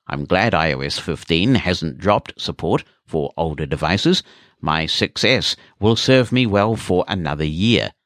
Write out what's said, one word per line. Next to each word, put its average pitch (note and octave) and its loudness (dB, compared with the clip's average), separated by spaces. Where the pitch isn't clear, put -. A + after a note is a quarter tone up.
I'm C#2+ -6
glad F#2+ 2
I D#2+ 2
O C2 -6
S C#2+ -6
fifteen E2+ 0
hasn't E2 -2
dropped G#2 -2
support F2 -4
for D2 -4
older D#2 -4
devices. D#2 0
My D#2 0
six - -2
S G#2+ 2
will A2 4
serve B2+ 2
me B2+ 2
well G#2 2
for F2+ 0
another D2+ -4
year. D#2 0